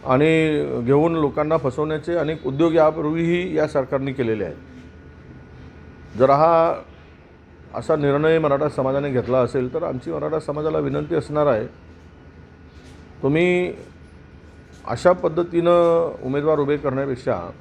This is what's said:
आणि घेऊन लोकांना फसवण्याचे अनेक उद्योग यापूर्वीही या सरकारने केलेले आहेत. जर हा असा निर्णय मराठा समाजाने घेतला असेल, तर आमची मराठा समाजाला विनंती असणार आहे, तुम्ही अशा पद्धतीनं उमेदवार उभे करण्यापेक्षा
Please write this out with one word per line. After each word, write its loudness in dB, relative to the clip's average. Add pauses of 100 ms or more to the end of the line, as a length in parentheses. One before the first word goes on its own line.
आणि 2 (200)
घेऊन 2
लोकांना 0
फसवण्याचे -4
अनेक -4
उद्योग 0
यापूर्वीही 0
या 0
सरकारने -2
केलेले -2
आहेत. -10 (1600)
जर 6
हा 4 (1000)
असा 0
निर्णय 2
मराठा 0
समाजाने -2
घेतला 0
असेल, -2
तर -4
आमची -6
मराठा -4
समाजाला -4
विनंती -4
असणार 0
आहे, 0 (1600)
तुम्ही 0 (1120)
अशा 2
पद्धतीनं 2 (100)
उमेदवार 0
उभे 0
करण्यापेक्षा -4 (100)